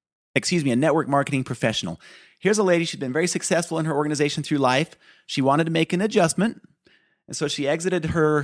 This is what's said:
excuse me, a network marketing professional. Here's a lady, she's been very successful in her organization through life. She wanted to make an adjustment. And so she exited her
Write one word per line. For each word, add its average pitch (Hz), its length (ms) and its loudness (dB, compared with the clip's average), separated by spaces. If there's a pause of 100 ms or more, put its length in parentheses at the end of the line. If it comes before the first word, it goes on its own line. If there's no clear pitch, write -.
(360)
excuse 175 280 -2
me, 135 60 0
a 117 60 0
network 151 320 0
marketing 139 360 -2
professional. 107 560 -4 (380)
Here's 208 220 0
a 208 40 2
lady, 170 220 2
she's 147 140 -10
been 127 140 -6
very 165 140 -2
successful 170 520 0
in 156 60 -2
her 156 100 -2
organization 147 480 0
through 147 160 0
life. 131 360 2 (300)
She - 160 -4
wanted 139 220 4
to 165 80 -2
make 165 200 0
an 180 100 0
adjustment. 202 600 0 (680)
And 151 80 -12
so 151 120 -4
she 143 200 -4
exited 170 380 -2
her 151 380 2